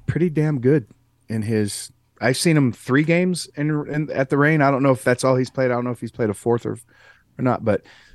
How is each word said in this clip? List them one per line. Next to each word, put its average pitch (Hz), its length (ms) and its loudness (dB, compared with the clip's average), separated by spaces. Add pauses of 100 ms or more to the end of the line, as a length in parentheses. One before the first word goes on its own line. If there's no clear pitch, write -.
pretty 170 220 0
damn 151 320 0
good 131 280 2 (400)
in 110 140 -4
his, 107 500 -2 (280)
I've 123 160 2
seen 165 200 2
him 135 160 4
three 131 320 0
games 170 500 0
in, 147 160 -4 (180)
in, 147 220 -4
at 135 180 -2
the 147 100 0
Reign. 151 220 4
I 139 120 4
don't 131 100 0
know 139 80 4
if 127 140 0
that's 123 180 0
all 131 140 2
he's 127 140 -2
played. 131 200 -2
I 123 40 0
don't 120 100 -4
know 123 80 -6
if - 80 -10
he's 113 100 -10
played 113 200 -2
a 98 40 -4
fourth 117 320 -2
or, 110 60 -4 (680)
or 127 40 -6
not, 123 220 -2
but 107 180 0 (320)